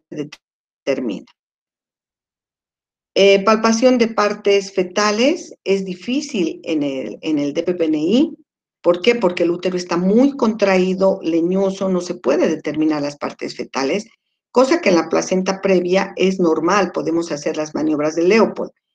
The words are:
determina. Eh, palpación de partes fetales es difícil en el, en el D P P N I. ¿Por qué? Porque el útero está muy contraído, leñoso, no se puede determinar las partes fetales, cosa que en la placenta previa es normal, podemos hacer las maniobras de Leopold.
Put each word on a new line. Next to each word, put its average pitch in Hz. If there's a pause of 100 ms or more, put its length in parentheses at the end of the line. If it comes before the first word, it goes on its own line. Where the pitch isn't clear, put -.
determina. 131 (1900)
Eh, 196
palpación 226
de 226
partes 208
fetales 208 (100)
es 190
difícil 185
en 156
el, 135
en 156
el 143
D 170
P 180
P 170
N 156
I. 226 (440)
¿Por 180
qué? 233
Porque 180
el 170
útero 180
está 175
muy 226
contraído, 190
leñoso, 190
no 180
se 175
puede 294
determinar 156
las 143
partes -
fetales, 135 (440)
cosa 262
que -
en 175
la 160
placenta 185
previa 185
es 190
normal, 170
podemos 165
hacer 151
las 151
maniobras 151
de 165
Leopold. 196 (240)